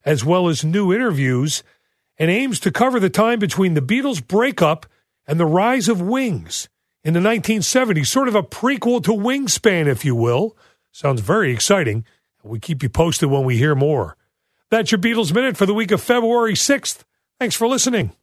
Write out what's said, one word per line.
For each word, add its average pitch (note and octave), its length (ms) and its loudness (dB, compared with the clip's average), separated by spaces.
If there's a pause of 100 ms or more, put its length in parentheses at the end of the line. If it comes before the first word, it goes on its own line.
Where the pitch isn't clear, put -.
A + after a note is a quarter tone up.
as C#3+ 220 0
well F3+ 220 2
as D#3 180 -2
new F3+ 260 0
interviews, C#3+ 720 0 (560)
and D#3+ 140 0
aims A#3+ 280 -2
to F3+ 120 -2
cover B3+ 280 0
the F#3+ 80 2
time A3+ 300 2
between F3+ 380 0
the C#3+ 80 0
Beatles' A#3 440 -2
breakup F3 600 0 (400)
and D#3+ 120 0
the E3+ 60 2
rise G3 420 2
of G#3 140 0
Wings F#3+ 680 -4 (360)
in D#3 100 0
the E3+ 80 2
nineteen G#3+ 400 0
seventies, G3 480 0
sort C4+ 180 0
of A3+ 60 0
a G#3 80 2
prequel A#3 600 -2
to G3 80 2
Wingspan, G#3+ 760 0
if C3 180 0
you C3 120 0
will. A#2+ 420 0 (340)
Sounds C3 300 -2
very D3 320 0
exciting. A2+ 500 0 (380)
We A2 180 -10
keep D3 220 -6
you B2+ 80 -2
posted D#3+ 400 0
when C#3 140 2
we B2+ 140 0
hear D3 180 2
more. C3 420 0 (540)
That's A3 200 2
your A3 60 4
Beatles G#3 380 0
Minute B3 200 0
for G3 120 2
the G3+ 80 0
week G#3+ 160 -2
of G3 100 2
February A#3 540 2
sixth. - 500 -2 (340)
Thanks A#3+ 160 -2
for A#3 120 0
listening. A#3 560 0